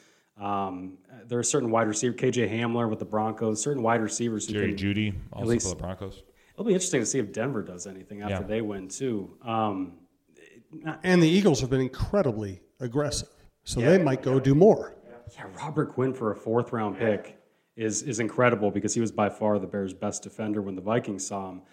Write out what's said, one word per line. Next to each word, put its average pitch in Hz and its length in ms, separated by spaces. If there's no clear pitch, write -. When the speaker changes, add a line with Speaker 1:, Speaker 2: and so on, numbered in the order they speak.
Speaker 1:
Um, 95 580
there 120 120
are 120 40
certain 117 280
wide 113 180
receiver, 117 260
K 127 160
J 113 180
Hamler 117 400
with 107 100
the - 60
Broncos, 110 580
certain 143 200
wide 113 180
receivers 110 460
who 110 80
Speaker 2:
Jerry 104 140
Speaker 1:
can 98 80
Speaker 2:
Jeudy, 101 320
Speaker 1:
at 101 60
Speaker 2:
also 110 180
Speaker 1:
least 110 180
Speaker 2:
for 87 60
the - 60
Broncos. 92 420
Speaker 1:
It'll 196 100
be 226 100
interesting 180 260
to 107 60
see 135 120
if 104 140
Denver 113 300
does 90 240
anything 95 360
after 101 120
Speaker 2:
Yeah. 92 80
Speaker 1:
they 107 180
win, 101 280
too. 104 540
Um, 104 560
not 156 320
Speaker 3:
And 180 200
the 160 60
Eagles 180 320
have 123 100
been 131 100
incredibly 113 800
aggressive, 131 480
so - 160
Speaker 1:
Yeah. 127 100
Speaker 3:
they 185 120
might 135 200
go 131 180
do 135 140
more. 170 400
Speaker 1:
Yeah, - 100
Robert 151 360
Quinn 127 180
for 117 200
a 98 40
fourth-round 113 600
pick 110 400
is, 107 260
is 120 180
incredible 113 500
because 101 220
he 123 80
was 113 120
by 104 180
far 104 280
the 95 80
Bears' 95 280
best 104 280
defender 107 380
when 98 140
the 92 80
Vikings 107 440
saw 95 260
him. 90 100